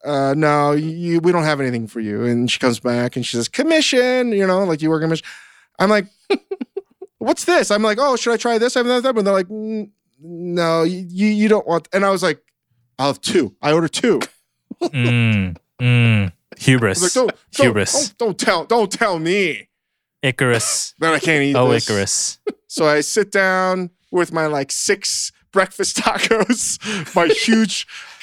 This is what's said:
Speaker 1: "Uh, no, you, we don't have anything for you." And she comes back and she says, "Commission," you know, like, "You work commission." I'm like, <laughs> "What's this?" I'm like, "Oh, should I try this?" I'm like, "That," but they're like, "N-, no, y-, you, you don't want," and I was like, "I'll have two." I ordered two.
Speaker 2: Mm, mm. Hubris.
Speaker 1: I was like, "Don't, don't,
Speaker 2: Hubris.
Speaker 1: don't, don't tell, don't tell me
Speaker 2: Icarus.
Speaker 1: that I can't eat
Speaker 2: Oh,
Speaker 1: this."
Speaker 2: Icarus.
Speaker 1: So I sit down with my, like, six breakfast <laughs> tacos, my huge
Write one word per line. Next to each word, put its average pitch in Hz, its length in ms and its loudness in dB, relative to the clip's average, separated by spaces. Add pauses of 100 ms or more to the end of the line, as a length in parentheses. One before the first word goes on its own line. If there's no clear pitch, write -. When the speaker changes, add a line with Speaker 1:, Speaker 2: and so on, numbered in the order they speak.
Speaker 1:
"Uh, 139 320 0
no, 147 380 2
you, 165 480 -2
we 170 100 2
don't 170 140 0
have 151 160 0
anything 123 260 -2
for 113 140 -10
you." 104 240 -4
And 120 260 0
she - 80 -4
comes 120 220 0
back 120 360 -2
and 123 100 -4
she - 100 -6
says, 117 120 -2
"Commission," 254 840 0
you 196 140 2
know, 190 180 2
like, 160 160 -2
"You 156 80 0
work 160 140 0
commission." 160 240 -2 (520)
I'm - 120 2
like, 208 160 2 (240)
<laughs> 392 80 2 (800)
"What's 269 260 -2
this?" 339 260 2
I'm 208 120 2
like, 214 180 0
"Oh, 269 160 2
should 233 160 -2
I 220 60 0
try 233 180 0
this?" 233 200 0
I'm 240 120 2
like, 247 140 0
"That," 262 120 0
but 214 120 0
they're 196 80 2
like, 190 160 -2
"N-, 214 420 -8 (280)
no, 170 600 -2
y-, 180 280 -2
you, 185 180 0
you 214 220 2
don't 208 180 2
want," 165 260 -2
and 196 120 2
I 196 60 2
was 185 120 0
like, 165 180 -2 (580)
"I'll 135 100 0
have 139 120 -4
two." 139 420 0
I 147 100 2
ordered 160 200 2
two. 185 280 0 (640)
Speaker 2:
Mm, 117 720 0 (240)
mm. 117 520 2 (260)
Hubris. 117 420 2
Speaker 1:
I 180 40 2
was 180 120 -2
like, 254 100 2
"Don't, - 100 -4 (160)
don't, - 140 4
Speaker 2:
Hubris. 110 420 0
Speaker 1:
don't, - 100 -18
don't 214 200 -2
tell, 202 260 0
don't 214 280 2
tell 196 260 0
me 165 500 -2 (540)
Speaker 2:
Icarus. 123 760 0
Speaker 1:
that 160 160 2
I 143 40 0
can't 151 260 0
eat 139 120 0
Speaker 2:
Oh, 127 140 4
Speaker 1:
this." 117 180 2
Speaker 2:
Icarus. - 500 -2 (280)
Speaker 1:
So - 200 -2
I 151 140 2
sit 202 320 -2
down 185 580 0 (200)
with 175 220 0
my, 160 140 -2
like, 143 260 -4
six - 600 -4 (200)
breakfast 190 440 -2
<laughs> - 20 -2
tacos, - 800 0 (360)
my 170 140 4
huge 226 580 2 (360)